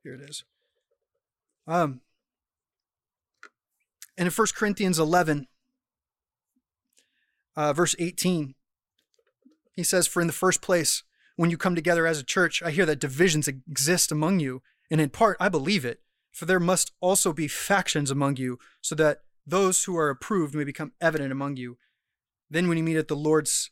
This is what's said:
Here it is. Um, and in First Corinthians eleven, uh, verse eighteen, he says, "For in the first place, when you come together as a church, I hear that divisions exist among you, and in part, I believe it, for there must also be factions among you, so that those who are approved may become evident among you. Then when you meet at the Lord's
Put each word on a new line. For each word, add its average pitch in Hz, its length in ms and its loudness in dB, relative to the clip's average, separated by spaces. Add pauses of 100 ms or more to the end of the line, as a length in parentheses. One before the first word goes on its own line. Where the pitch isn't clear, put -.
Here 135 120 -18
it 131 60 -20
is. 147 240 -16 (1200)
Um, 156 340 -2 (2250)
and 175 100 0
in 180 40 0
First - 240 0
Corinthians 196 440 0
eleven, 156 480 2 (2000)
uh, 147 160 0
verse 139 260 2
eighteen, 170 560 -2 (1200)
he 175 100 -6
says, 180 240 2
"For - 120 0
in 170 60 2
the 160 60 -2
first - 280 0
place, - 440 0 (320)
when 170 140 2
you 170 60 -2
come 180 200 0
together 165 300 2
as 160 120 0
a 135 60 -10
church, - 380 0
I 165 100 -4
hear 175 140 2
that 151 120 0
divisions 151 480 2
exist 143 640 0
among 160 300 2
you, 135 220 -4 (280)
and 156 100 2
in 147 100 2
part, 208 300 2
I 185 80 2
believe 160 360 0
it, 120 160 -8 (320)
for - 140 -10
there 180 140 4
must 175 400 0
also 185 320 2
be 151 160 -4
factions 160 640 -2
among 139 260 0
you, 123 220 -6 (220)
so - 140 -6
that 151 280 2 (240)
those - 380 0
who 180 120 -4
are 151 140 2
approved 147 440 -2
may 147 100 -4
become 143 360 -10
evident 151 320 0
among 135 240 -6
you. 123 220 -12 (680)
Then 170 200 0
when 165 100 2
you 160 60 0
meet 160 120 0
at 156 120 0
the 147 80 -2
Lord's 151 560 0